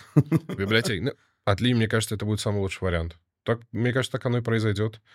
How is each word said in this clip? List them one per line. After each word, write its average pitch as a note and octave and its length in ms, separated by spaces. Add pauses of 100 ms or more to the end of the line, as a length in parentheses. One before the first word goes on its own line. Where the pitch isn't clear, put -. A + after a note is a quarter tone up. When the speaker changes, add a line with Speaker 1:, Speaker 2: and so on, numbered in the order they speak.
(140)
Speaker 1:
<laughs> - 420
Speaker 2:
В F#2 40
библиотеке. G#2 420
Ну, C3 100 (320)
от G2+ 160
Ли, B2 140
мне A2+ 140
кажется, A2 260
это G#2 100
будет G#2+ 160
самый G#2 200
лучший G2 240
вариант. E2+ 340 (260)
Так, A#2 160 (120)
мне A#2 200
кажется, B2+ 260
так - 80
оно A#2+ 120
и A#2 40
произойдёт. A2 580 (140)